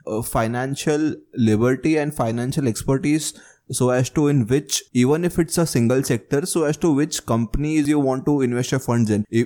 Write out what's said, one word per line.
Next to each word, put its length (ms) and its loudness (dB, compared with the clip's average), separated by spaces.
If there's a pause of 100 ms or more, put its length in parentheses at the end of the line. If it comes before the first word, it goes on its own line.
uh, 160 -4
financial 920 -2 (200)
liberty 640 2
and 180 -2
financial 520 -2
expertise 680 -2 (380)
so 200 0
as 200 0
to 160 0
in 220 2
which, 340 -2 (100)
even 320 2
if 140 -2
it's 200 -2
a 60 2
single 380 2
sector, 420 -2
so 200 -2
as 140 0
to 140 2
which 320 -2
companies 600 0
you 140 2
want 260 -2
to 160 2
invest 300 -2
your 80 -2
funds 300 2
in. 200 2
E-, 160 2